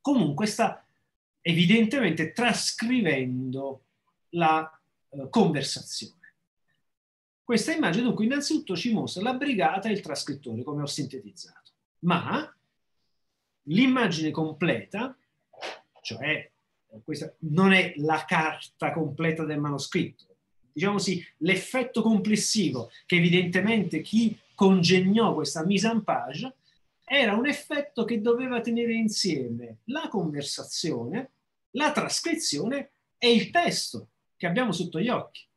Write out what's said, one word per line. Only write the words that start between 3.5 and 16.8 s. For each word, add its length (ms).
la, 380
eh, 200
conversazione. 1040
Questa 300
immagine 300
dunque 220
innanzitutto 500
ci 180
mostra 300
la 120
brigata 540
e 40
il 80
trascrittore, 640
come 180
ho 40
sintetizzato, 840
ma 520
l'immagine 640
completa, 840
cioè, 480